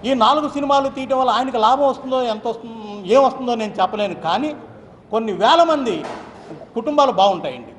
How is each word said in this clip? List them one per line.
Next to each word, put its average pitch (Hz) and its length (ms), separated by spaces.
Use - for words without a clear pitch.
ఈ 262 80
నాలుగు 269 340
సినిమాలు 277 400
తీయటం 262 300
వల్ల 254 120
ఆయనకు 247 260
లాభం 254 320
వస్తుందో, 262 340
ఎంత 214 240
వస్తుందో, 220 600
ఏం 254 180
వస్తుందో 240 300
నేను 214 180
చెప్పలేను. 208 320
కానీ 233 420
కొన్ని 220 220
వేల 247 300
మంది 269 420
కుటుంబాలు 277 380
బాగుంటాయండి. 165 680